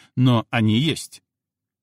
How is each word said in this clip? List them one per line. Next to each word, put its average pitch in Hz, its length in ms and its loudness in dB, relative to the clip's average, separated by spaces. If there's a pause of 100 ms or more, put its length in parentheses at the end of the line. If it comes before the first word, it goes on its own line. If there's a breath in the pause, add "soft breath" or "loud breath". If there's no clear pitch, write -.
(160 soft breath)
но 123 340 2
они 110 300 0
есть. - 420 -6 (600)